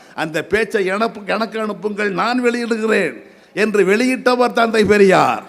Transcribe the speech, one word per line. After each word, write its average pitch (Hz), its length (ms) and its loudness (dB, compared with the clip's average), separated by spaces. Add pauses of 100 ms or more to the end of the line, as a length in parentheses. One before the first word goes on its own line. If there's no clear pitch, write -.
(140)
"அந்த 156 300 -6
பேச்சை 214 420 -2
எனக்கு, 214 400 -4
எனக்கு 220 340 -4
அனுப்புங்கள், 208 520 -6
நான் 233 320 -2
வெளியிடுகிறேன்" 220 760 -2 (320)
என்று 208 300 2
வெளியிட்டவர் 240 680 2
தந்தை 226 320 2
பெரியார். 180 640 4